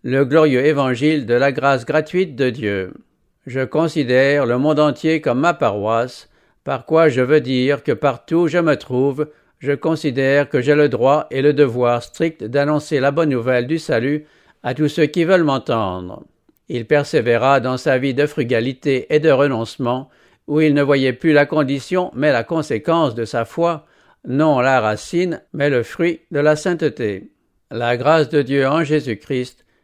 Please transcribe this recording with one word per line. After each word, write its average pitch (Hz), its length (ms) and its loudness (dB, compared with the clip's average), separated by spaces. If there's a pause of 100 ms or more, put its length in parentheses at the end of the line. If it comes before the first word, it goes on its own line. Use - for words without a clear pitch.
le 135 220 0
glorieux 139 400 4
évangile 143 600 0
de 120 100 0
la 135 160 2
grâce 131 340 0
gratuite 156 500 -2
de 127 140 0
Dieu. « 101 440 -4 (520)
Je 131 160 -6
considère 139 840 2
le 120 100 0
monde 147 220 2
entier 156 420 0
comme 127 180 0
ma 165 140 2
paroisse, 113 760 -2 (340)
par 135 220 -6
quoi 160 240 4
je 127 120 0
veux 139 200 4
dire 131 420 0
que 147 80 -2
partout 139 460 -2
où 170 100 2
je 151 100 0
me 160 200 2
trouve, 135 500 -2 (320)
je 139 140 -4
considère 139 760 0
que 139 100 0
j'ai 135 140 2
le 147 160 4
droit 131 400 2
et 131 140 -2
le 147 100 4
devoir 120 480 2
strict - 420 -6
d'annoncer 143 560 -2
la 135 120 2
bonne 156 180 0
nouvelle 123 380 0
du 160 100 -4
salut 147 480 -2 (380)
à 123 100 -4
tous 147 140 0
ceux 147 180 0
qui 160 180 0
veulent 175 200 2
m'entendre. » 110 800 -4 (460)
Il 120 180 -6
persévéra 135 720 2
dans 127 180 -4
sa 131 220 0
vie 135 160 -2
de 143 100 0
frugalité 127 880 -2
et 151 60 4
de 156 100 2
renoncement, 131 800 0 (380)
où 151 140 0
il 156 120 4
ne 143 80 2
voyait 135 320 2
plus 160 180 0
la 147 140 4
condition 151 720 -2
mais 143 160 0
la 117 120 0
conséquence 151 680 -2
de 113 120 -6
sa 117 200 -4
foi, 165 400 -4 (420)
non 139 340 2
la 131 200 2
racine 165 600 -4 (120)
mais 143 160 -2
le 123 140 0
fruit 170 380 -4 (100)
de 151 80 -2
la 151 160 4
sainteté. 147 760 -4 (400)
La 120 280 -2
grâce 147 320 2
de 143 120 0
Dieu 135 260 0
en 156 160 0
Jésus-Christ 127 840 -6 (180)